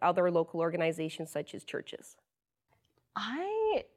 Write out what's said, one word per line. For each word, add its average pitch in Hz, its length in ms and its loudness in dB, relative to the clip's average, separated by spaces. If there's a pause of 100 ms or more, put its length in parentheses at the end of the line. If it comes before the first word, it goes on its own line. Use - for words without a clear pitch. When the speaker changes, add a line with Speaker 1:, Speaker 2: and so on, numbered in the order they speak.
Speaker 1:
other 180 260 6
local 170 300 2
organizations 165 720 0
such - 240 -6
as - 80 -12
churches. - 520 -10 (1000)
Speaker 2:
I 359 680 0 (120)